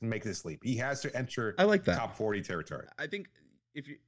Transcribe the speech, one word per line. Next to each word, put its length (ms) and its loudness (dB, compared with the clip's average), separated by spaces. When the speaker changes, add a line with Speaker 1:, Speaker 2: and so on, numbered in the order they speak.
Speaker 1:
make 240 0
this 180 -4
leap. 220 -8
He 100 2
has 280 0
to 140 -2
enter 400 0
Speaker 2:
I 60 8
like 220 6
that. 120 4
Speaker 1:
top 200 -2
forty 240 2
territory. 460 -6
Speaker 2:
I 80 -4
think 220 -8
if 140 -10
you, 80 -14